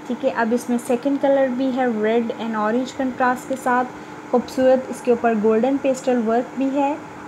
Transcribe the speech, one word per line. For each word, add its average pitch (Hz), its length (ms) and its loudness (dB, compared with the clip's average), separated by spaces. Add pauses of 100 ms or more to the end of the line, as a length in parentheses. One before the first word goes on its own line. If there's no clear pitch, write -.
ठीक 240 160 -4
है, 262 80 2
अब 226 220 0
इसमें 240 240 0
second 262 420 0
color 277 300 4
भी 247 160 -2
है, 247 380 0
red 226 280 2
and 226 240 -6
orange 226 360 0
contrast 254 580 -2
के 269 60 -2
साथ 254 300 0 (460)
खूबसूरत। 254 600 2
इसके 247 200 0
ऊपर 233 300 2
golden 226 360 2
pastel 262 400 0
work 233 400 0
भी 269 80 0
है 277 320 0 (300)